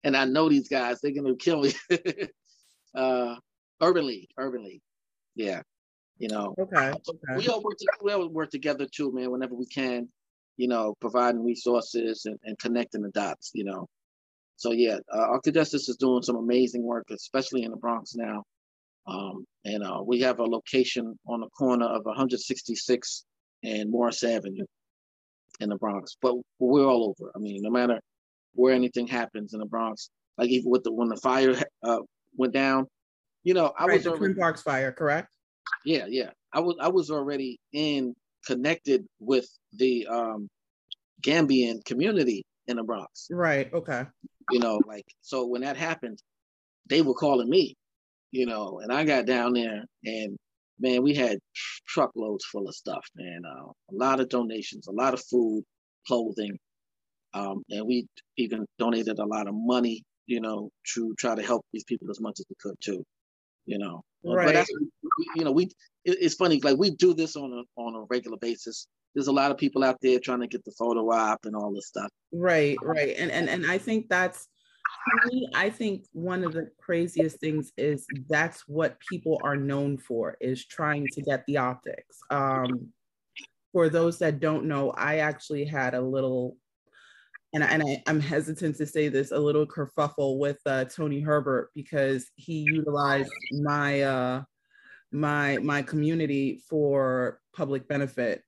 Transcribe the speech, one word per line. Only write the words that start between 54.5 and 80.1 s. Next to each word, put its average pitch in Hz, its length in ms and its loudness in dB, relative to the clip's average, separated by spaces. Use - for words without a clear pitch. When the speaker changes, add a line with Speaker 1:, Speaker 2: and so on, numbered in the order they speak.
Speaker 1:
a 95 40 -10
lot 127 220 2
of 123 160 -8
food, 113 320 2
clothing. 107 520 -2
Um, 98 380 -6
and 104 160 -6
we 120 200 0
even 110 280 -2
donated 113 420 0
a 104 60 -2
lot 104 200 -4
of 101 100 -6
money, 117 460 2
you 120 140 -2
know, 110 300 -6
to 113 220 -4
try 113 200 -2
to 107 60 -4
help 110 300 0
these 107 120 -8
people 117 260 -6
as 104 100 -10
much 110 200 -8
as - 100 -12
we - 100 -14
could - 200 -10
too, 98 240 -6
you 104 120 -4
know. 90 240 -8
But, 170 100 0
but 180 120 4
Speaker 2:
Right. - 80 8
Speaker 1:
that's, - 160 4
you 165 80 0
know, 143 80 2
we, 165 120 6
it, 180 160 2
it's 170 140 2
funny, 165 260 4
like 135 160 4
we 190 140 4
do 175 240 6
this 160 220 -2
on 139 160 -8
a, 120 280 -12
on 117 140 -6
a 110 160 -10
regular 120 260 -2
basis. 113 520 -8
There's 139 140 0
a 139 40 4
lot 139 180 4
of 135 80 -2
people 135 240 0
out 131 200 2
there 127 180 4
trying 123 200 -2
to 120 60 -4
get - 180 -8
the 104 140 -14
photo 113 320 0
op 110 340 2
and 107 120 -6
all 104 180 -4
this 101 140 -10
stuff. 104 200 -8
Speaker 2:
Right, 165 520 2
right. 151 340 0
And, - 140 -2
and, 170 160 0
and 170 180 -2
I 180 100 2
think 220 320 -2
that's, 180 380 0
for - 240 2
me, 254 240 -2
I 190 180 0
think 208 420 -4
one 180 320 -2
of 165 80 -2
the 160 260 -6
craziest 170 640 0
things 156 360 -2
is 143 300 0
that's 156 400 0
what 151 320 -2
people 160 420 -2
are 143 140 0
known 139 420 0
for, 113 420 -4